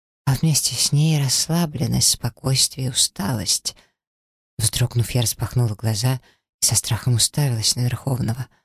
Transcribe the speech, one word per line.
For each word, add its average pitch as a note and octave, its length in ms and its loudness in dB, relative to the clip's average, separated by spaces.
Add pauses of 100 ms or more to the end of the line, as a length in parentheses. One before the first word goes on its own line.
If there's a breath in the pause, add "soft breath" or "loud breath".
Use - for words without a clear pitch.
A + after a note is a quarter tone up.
(260)
а C3+ 80 2
вместе D3+ 400 0
с - 180 0
ней D3+ 280 4
расслабленность, C#3 880 0
спокойствие - 800 -2
и - 20 -4
усталость. - 840 -2 (840 soft breath)
Вздрогнув, A#2 520 0
я B2 120 0
распахнула A#2 520 -2
глаза A#2 460 -2 (400 soft breath)
и - 40 -4
со A#2 120 2
страхом - 380 0
уставилась A#2 640 0
на A#2+ 40 -4
Верховного. A#2+ 680 -2 (180)